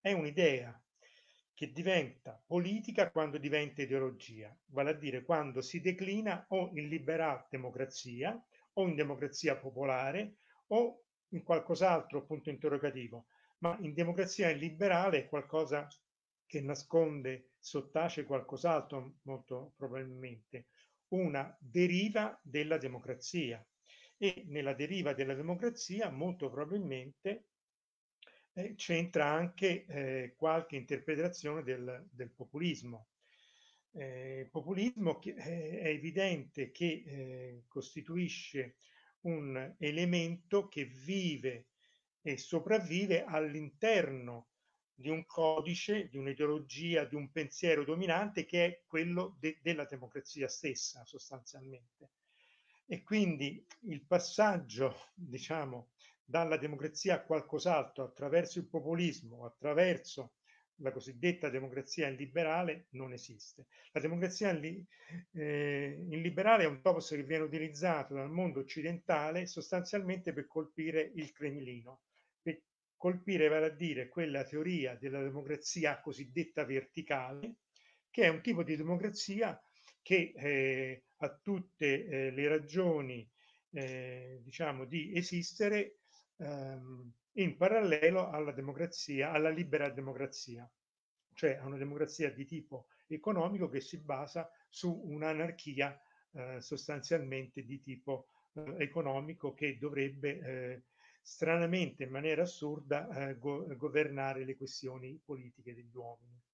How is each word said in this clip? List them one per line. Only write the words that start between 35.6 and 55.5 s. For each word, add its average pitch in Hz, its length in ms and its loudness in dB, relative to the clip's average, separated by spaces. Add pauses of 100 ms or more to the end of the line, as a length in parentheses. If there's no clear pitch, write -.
è 165 80 0
evidente 156 840 -2
che, 170 360 0
eh, 127 600 -10
costituisce 143 1080 -4 (460)
un 143 560 -4
elemento 175 880 2
che 147 160 -4
vive 131 840 -2 (540)
e 143 140 -2
sopravvive 180 880 2
all'interno 147 1200 0 (460)
di 135 140 -8
un 160 180 -2
codice, 170 840 2
di 135 100 -8
un'ideologia, 147 840 0
di 135 100 -6
un 143 160 -4
pensiero 151 540 2
dominante 170 600 0
che 175 220 4
è 175 200 -2
quello 175 520 0
de-, 156 240 -4
della 151 220 0
democrazia 135 640 -6
stessa, - 560 -4
sostanzialmente. 131 1080 -16 (760)
E - 160 -6
quindi 165 600 2 (180)
il 156 220 -6
passaggio, 175 1120 2
diciamo, 135 760 -6 (340)